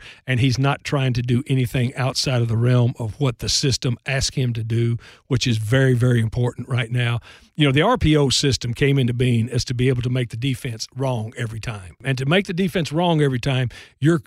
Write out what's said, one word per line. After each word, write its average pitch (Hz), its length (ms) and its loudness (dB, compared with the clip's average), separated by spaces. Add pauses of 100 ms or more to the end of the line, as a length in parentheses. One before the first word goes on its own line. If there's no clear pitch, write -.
(260)
and 127 140 -2
he's 123 180 2
not 139 260 0
trying 131 280 0
to 117 80 -2
do 123 260 0
anything 127 480 0
outside 127 460 -2
of 117 80 0
the 113 80 0
realm 120 420 4
of 113 220 -6
what 135 200 -2
the 110 100 -6
system - 560 0
asks 135 300 -2
him 123 180 0
to 113 100 -4
do, 117 320 0 (300)
which 123 200 0
is 117 120 0
very, 131 340 4
very 123 280 4
important 120 460 -2
right 120 240 -2
now. 120 300 -2 (360)
You 151 100 4
know, 139 60 4
the 147 100 4
R 226 140 4
P 156 200 4
O 143 140 4
system 120 440 0
came 139 240 2
into 135 140 2
being 120 360 2
as 123 180 -2
to 127 80 -4
be 123 140 0
able 123 140 0
to 127 80 -2
make 123 200 -2
the 117 60 -12
defense 120 600 -6
wrong 123 400 -4
every 113 240 -8
time. 101 420 -12
And 135 160 -4
to 131 80 -4
make 185 220 2
the 202 40 -6
defense 175 380 -2
wrong 165 320 2
every 135 160 2
time, 127 300 -2 (320)
your, 160 260 2